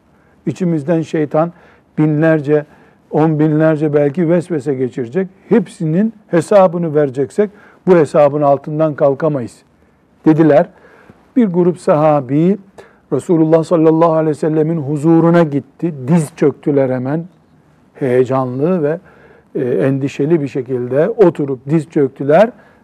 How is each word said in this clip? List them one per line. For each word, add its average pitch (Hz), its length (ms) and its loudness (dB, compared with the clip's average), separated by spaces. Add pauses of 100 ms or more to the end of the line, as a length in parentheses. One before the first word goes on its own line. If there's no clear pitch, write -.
(460)
İçimizden 165 560 -2
şeytan 156 500 -4 (460)
binlerce, 151 640 0 (460)
on 156 280 2
binlerce 156 560 0
belki 147 360 0
vesvese 156 440 -2
geçirecek. 131 540 -6 (200)
Hepsinin 190 640 -2 (160)
hesabını 175 640 2
vereceksek 143 560 -2 (360)
bu 180 100 4
hesabın 147 460 2
altından 151 520 -2
kalkamayız." 139 680 -2 (640)
dediler. 156 440 4 (680)
Bir 240 100 2
grup 175 320 -2
sahabi 151 800 0 (540)
Resulullah 160 520 2
sallallahu 160 480 2
aleyhi 160 180 0
ve 147 40 -4
sellemin 156 420 -2
huzuruna 165 640 2
gitti. 151 520 -6 (140)
Diz 160 280 0
çöktüler 139 540 0
hemen. 131 340 -4 (680)
Heyecanlı 131 880 -2
ve, 151 160 -2 (560)
e, 165 60 -6
endişeli 139 800 -2
bir 139 80 -6
şekilde 127 600 -4
oturup 147 640 -2
diz 156 200 -2
çöktüler 151 600 0 (340)